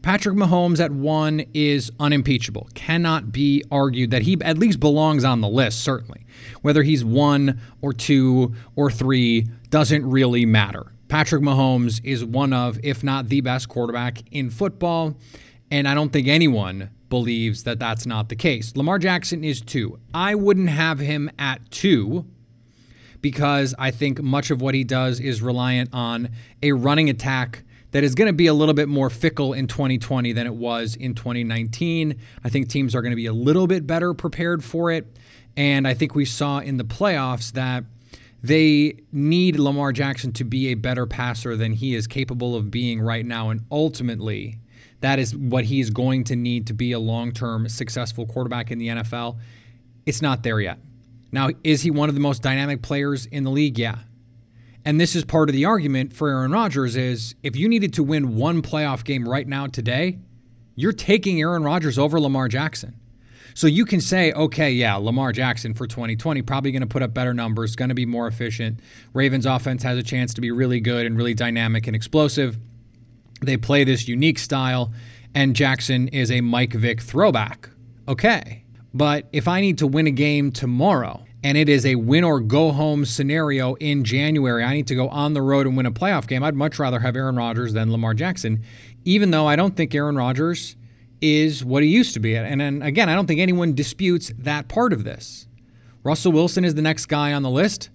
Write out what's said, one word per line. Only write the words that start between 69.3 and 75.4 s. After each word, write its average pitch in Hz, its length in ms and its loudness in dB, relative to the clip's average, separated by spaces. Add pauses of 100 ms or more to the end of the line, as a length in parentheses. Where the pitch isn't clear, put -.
offense 127 380 -2
has 127 160 -2
a 120 60 -4
chance 123 300 -2
to - 60 -8
be 120 120 -4
really 123 260 0
good 120 260 0
and 113 120 -2
really 120 180 0
dynamic 113 540 0
and 107 80 -2
explosive. 135 600 0 (840)
They 131 140 0
play 139 260 2
this 127 240 2
unique 131 320 2
style, 127 540 -2 (420)
and 135 220 4